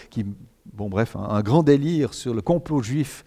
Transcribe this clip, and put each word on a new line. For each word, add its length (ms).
qui, 160
bon 160
bref, 280
un, 120
un 140
grand 200
délire 520
sur 200
le 80
complot 400
juif 440